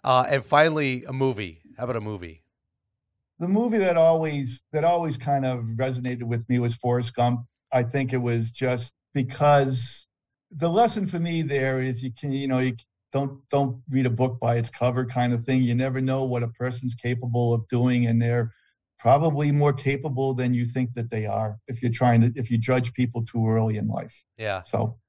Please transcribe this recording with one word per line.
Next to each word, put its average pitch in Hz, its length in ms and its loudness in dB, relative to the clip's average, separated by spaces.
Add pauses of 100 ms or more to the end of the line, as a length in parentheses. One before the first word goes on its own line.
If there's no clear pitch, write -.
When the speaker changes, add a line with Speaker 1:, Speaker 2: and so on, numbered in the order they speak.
Speaker 1:
Uh, 127 240 4
and 139 160 0
finally, 147 600 2
a 127 80 -10
movie. 107 480 -2 (160)
How 113 80 -6
about 120 120 -4
a 110 40 -2
movie? 90 420 -10 (960)
Speaker 2:
The 175 100 -4
movie 220 300 2
that 180 180 2
always, 160 760 2
that 151 120 0
always 165 340 2
kind 139 260 0
of 127 160 -2 (160)
resonated 127 480 -4
with 117 240 -4
me 123 100 2
was 117 160 0
Forrest 123 400 -2
Gump. 120 260 0 (320)
I 127 100 4
think 123 300 -2
it 131 100 0
was 117 280 -2
just 123 440 -4 (180)
because 139 920 2 (440)
the 165 200 -2
lesson 220 360 2
for 170 120 -4
me 165 240 -2
there 135 400 0
is 127 200 -4
you 127 160 -6
can, 143 140 -6
you 139 160 -4
know, 127 120 0
you 127 160 0 (360)
don't, 139 280 -4 (100)
don't 139 400 0
read 131 160 2
a 123 40 2
book 123 300 0
by 120 160 0
its 117 140 -4
cover 123 340 -2
kind 123 280 0
of 117 120 -2
thing. 131 180 2
You 120 120 2
never 131 260 -2
know 131 240 0
what 123 180 -2
a 117 60 -4
person's 123 460 -6
capable 120 580 -2
of 110 160 0
doing, 123 380 2
and 117 160 2
they're 117 300 0 (460)
probably 143 540 4
more 147 200 4
capable 135 640 -2
than 123 200 0
you 120 100 0
think 120 300 -4
that 117 160 -6
they 107 160 -4
are 107 320 -4 (100)
if 117 140 -8
you're 120 100 0
trying 117 300 4
to, 117 140 4
if 117 140 -6
you 117 80 2
judge 123 360 0
people 120 300 -2
too 113 240 -2
early 110 280 2
in 107 120 -4
life. - 360 -8 (140)
Speaker 1:
Yeah. 101 240 -4
Speaker 2:
So. - 360 -4 (100)